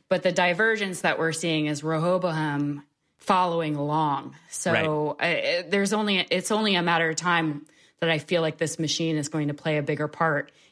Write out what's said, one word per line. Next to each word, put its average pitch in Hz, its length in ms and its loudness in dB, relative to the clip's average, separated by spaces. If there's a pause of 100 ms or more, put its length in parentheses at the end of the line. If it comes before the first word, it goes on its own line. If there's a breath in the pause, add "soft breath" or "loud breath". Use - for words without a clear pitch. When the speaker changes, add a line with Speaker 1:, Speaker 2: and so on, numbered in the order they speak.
Speaker 1:
but 180 140 2
the 185 100 2
divergence 185 680 0
that 165 180 2
we're 160 140 0
seeing 156 340 -2
is 151 160 -4
Rehoboam 156 1000 0 (320)
following 170 600 0
along. 143 600 0 (140)
So 156 680 0
Speaker 2:
Right. - 40 -
Speaker 1:
I, 156 380 0
I, 185 40 -4
there's 196 300 0
only, 208 260 2
it's 180 320 0
only 214 240 2
a 175 80 2
matter 170 260 2
of 160 80 -2
time 165 480 0 (360 soft breath)
that 165 100 2
I 160 80 0
feel 165 240 0
like 160 160 -2
this 156 200 -2
machine 160 380 0
is 147 120 -2
going 151 200 -2
to 147 60 -4
play 151 240 -2
a 147 40 0
bigger 147 260 -2
part 156 440 -2 (200 soft breath)